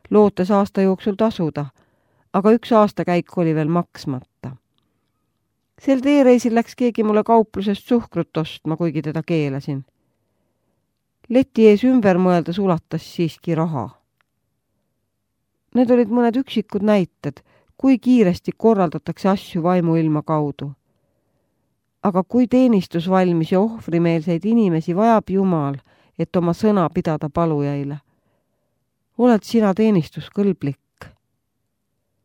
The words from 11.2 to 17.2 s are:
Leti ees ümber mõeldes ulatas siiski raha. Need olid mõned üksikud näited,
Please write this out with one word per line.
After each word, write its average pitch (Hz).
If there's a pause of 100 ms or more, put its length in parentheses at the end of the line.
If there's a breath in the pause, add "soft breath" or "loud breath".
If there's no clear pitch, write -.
Leti 226
ees 208
ümber 214
mõeldes 175
ulatas 165 (120)
siiski 170
raha. 160 (1900)
Need 240
olid 240
mõned 240
üksikud 214
näited, 185 (400)